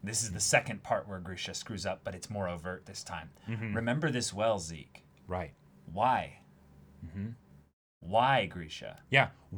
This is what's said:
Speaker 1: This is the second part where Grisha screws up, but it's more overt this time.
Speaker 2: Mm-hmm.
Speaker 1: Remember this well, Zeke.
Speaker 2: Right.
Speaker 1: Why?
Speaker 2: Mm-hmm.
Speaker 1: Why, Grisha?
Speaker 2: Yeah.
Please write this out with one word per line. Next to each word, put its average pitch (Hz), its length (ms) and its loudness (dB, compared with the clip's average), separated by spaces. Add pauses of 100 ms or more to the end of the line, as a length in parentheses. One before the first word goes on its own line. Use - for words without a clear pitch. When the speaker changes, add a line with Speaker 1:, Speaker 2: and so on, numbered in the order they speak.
Speaker 1:
This 107 180 0
is 113 100 -2
the 90 80 -4
second 110 440 4
part 104 240 0
where 98 120 -6
Grisha 90 360 -6
screws 101 320 -6
up, 92 160 -4
but 98 120 -6
it's - 140 -12
more 101 180 -2
overt 87 380 -6
this - 180 -12
time. 78 280 -10 (180)
Speaker 2:
Mm-hmm. 110 260 -4
Speaker 1:
Remember 127 360 2
this 120 200 -2
well, 107 280 2
Zeke. 80 440 -12 (240)
Speaker 2:
Right. 90 260 -4 (380)
Speaker 1:
Why? 101 460 2 (680)
Speaker 2:
Mm-hmm. 98 240 -6 (720)
Speaker 1:
Why, 113 440 6
Grisha? 82 540 -10 (100)
Speaker 2:
Yeah. 131 200 6 (280)